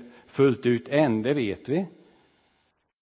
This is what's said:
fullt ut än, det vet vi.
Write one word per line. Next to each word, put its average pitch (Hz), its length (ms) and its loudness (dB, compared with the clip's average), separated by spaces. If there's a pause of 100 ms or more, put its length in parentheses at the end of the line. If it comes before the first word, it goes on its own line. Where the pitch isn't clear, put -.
(280)
fullt 135 380 0
ut 120 220 0
än, 139 340 0
det 123 120 -2
vet 117 360 -6
vi. 175 160 -2 (1160)